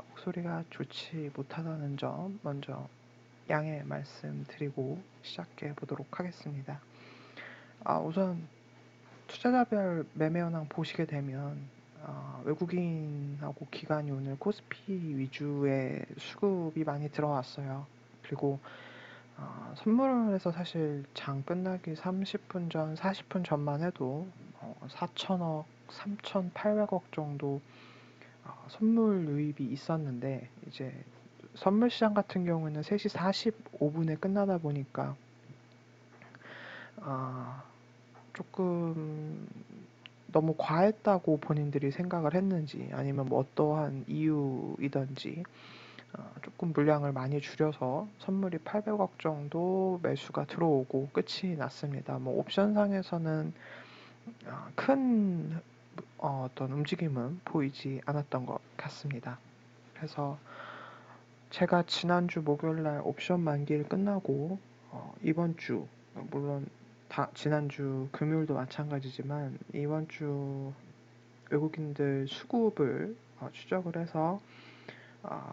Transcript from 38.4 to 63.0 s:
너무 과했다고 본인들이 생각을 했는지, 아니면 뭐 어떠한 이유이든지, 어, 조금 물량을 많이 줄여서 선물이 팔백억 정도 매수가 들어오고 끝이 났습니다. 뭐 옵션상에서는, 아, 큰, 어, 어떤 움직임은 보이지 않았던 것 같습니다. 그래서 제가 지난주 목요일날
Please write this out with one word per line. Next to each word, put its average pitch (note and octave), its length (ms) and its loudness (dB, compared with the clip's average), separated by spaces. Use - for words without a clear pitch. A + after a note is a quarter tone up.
너무 D#3+ 280 6
과했다고 F3+ 800 6
본인들이 D3 520 2
생각을 E3+ 440 0
했는지, E3+ 580 0
아니면 C#3 340 0
뭐 B2 140 6
어떠한 D3 680 2
이유이든지, C#3+ 1300 0
어, - 300 -12
조금 - 320 -4
물량을 D3 380 6
많이 C3+ 280 0
줄여서 D3+ 680 0
선물이 F#3+ 400 0
팔백억 G#3 600 0
정도 F3 840 2
매수가 C#3 420 0
들어오고 C#3 720 4
끝이 E3 420 0
났습니다. C3+ 600 -4
뭐 B2+ 220 0
옵션상에서는, F3+ 1120 2
아, - 300 -8
큰, G#3 840 4
어, C3+ 320 -2
어떤 C3 220 -4
움직임은 D3 720 0
보이지 C3+ 580 0
않았던 C#3+ 400 0
것 - 160 -4
같습니다. C3 640 -6
그래서 D3 440 -4
제가 F3 360 4
지난주 F3 580 2
목요일날 D3+ 600 2